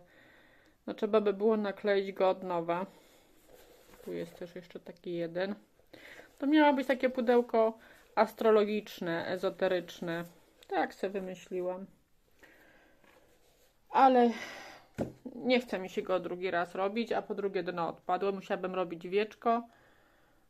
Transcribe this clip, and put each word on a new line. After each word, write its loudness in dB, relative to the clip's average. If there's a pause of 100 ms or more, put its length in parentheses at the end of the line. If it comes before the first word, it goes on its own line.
(880)
no, -8
trzeba 0
by 2
było 2
nakleić -2
go 2
od -4
nowa. -4 (1160)
Tu -12
jest -8
też -14
jeszcze -16
taki -14
jeden. -4 (840)
To -4
miało 8
być 0
takie 2
pudełko 2 (360)
astrologiczne, 2
ezoteryczne. -2 (440)
Tak -2
se -4
wymyśliłam. -6 (2000)
Ale 8 (1040)
nie 2
chce -6
mi -8
się -6
go 0
drugi -6
raz -2
robić, -4
a -2
po -8
drugie -4
dno -4
odpadło. -2
Musiałabym -6
robić -6
wieczko. -2 (880)